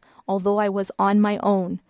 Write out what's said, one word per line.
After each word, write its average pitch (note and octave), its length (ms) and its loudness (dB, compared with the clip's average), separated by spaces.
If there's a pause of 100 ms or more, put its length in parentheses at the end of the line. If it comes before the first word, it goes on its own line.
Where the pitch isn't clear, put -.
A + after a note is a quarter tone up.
(280)
Although G3+ 320 0
I G#3 100 0
was G3 300 -4
on G3 200 4
my G#3 200 2
own, F#3+ 500 -2